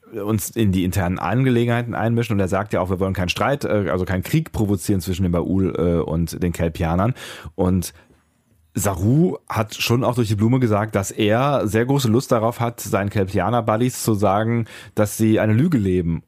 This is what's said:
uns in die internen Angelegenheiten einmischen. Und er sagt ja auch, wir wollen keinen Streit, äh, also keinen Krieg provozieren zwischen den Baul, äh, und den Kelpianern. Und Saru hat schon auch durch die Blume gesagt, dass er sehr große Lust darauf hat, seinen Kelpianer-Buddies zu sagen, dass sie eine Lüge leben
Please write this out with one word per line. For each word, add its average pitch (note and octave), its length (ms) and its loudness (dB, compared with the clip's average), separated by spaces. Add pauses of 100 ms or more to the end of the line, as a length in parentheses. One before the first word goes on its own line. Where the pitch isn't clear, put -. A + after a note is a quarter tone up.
(220)
uns G#2+ 280 -2
in A2 200 2
die F#2 140 2
internen F#2 340 -2
Angelegenheiten A#2+ 760 0
einmischen. A#2 400 0
Und G2+ 60 2
er F#2+ 60 2
sagt F#2+ 280 -2
ja F2+ 60 2
auch, F2+ 100 -2
wir F2+ 100 -2
wollen F#2+ 140 0
keinen F2+ 160 -2
Streit, B2+ 340 0
äh, G2+ 260 0
also F2+ 140 0
keinen F#2 180 -2
Krieg - 300 -2
provozieren G2+ 480 0
zwischen F2+ 240 -2
den F2 80 0
Baul, F2 440 0
äh, E2+ 320 2
und E2 340 -2
den F2 100 0
Kelpianern. F2 640 0 (420)
Und F#2 380 0 (840)
Saru G#2 640 2 (100)
hat A2 260 -4
schon A#2+ 280 0
auch A2 140 0
durch A#2 120 0
die A2 60 0
Blume A2+ 240 2
gesagt, G#2+ 380 0
dass G2 160 -2
er A2+ 560 2
sehr A2 180 2
große C3 220 0
Lust A2+ 240 2
darauf A#2 260 0
hat, A#2+ 220 -4
seinen G2+ 300 -2
Kelpianer-Buddies G#2+ 920 0
zu A2+ 120 2
sagen, A2 520 0 (300)
dass G#2 200 0
sie A2 220 2
eine G#2+ 140 2
Lüge C#3 260 2
leben F2+ 500 0